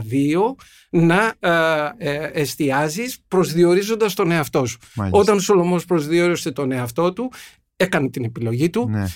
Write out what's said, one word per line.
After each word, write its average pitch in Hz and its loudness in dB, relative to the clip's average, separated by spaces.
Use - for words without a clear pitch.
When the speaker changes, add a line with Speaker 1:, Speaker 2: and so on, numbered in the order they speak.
Speaker 1:
δύο 147 0
να, 180 4
ε, 185 0
ε, 147 -6
εστιάζεις 151 -4
προσδιορίζοντας 185 2
τον 185 0
εαυτό 156 0
σου. - -8
Speaker 2:
Μάλιστα. 104 2
Speaker 1:
Όταν 208 4
ο 196 2
Σολωμός 180 2
προσδιορίσε 170 0
τον 135 -4
εαυτό 131 -2
του, 247 -8
έκανε 180 0
την 123 -6
επιλογή 117 -2
του 220 -2
Speaker 2:
Ναι. 107 -2